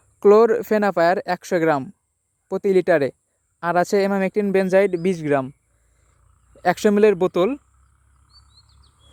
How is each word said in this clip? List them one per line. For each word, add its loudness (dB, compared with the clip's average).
ক্লোরফেনাফায়ার 2
একশো -6
গ্রাম -2
প্রতি -2
লিটারে, 0
আর -4
আছে 0
emamectin -4
benzoate 0
বিশ -4
গ্রাম, -2
একশো -2
এমএলের 2
বোতল। -2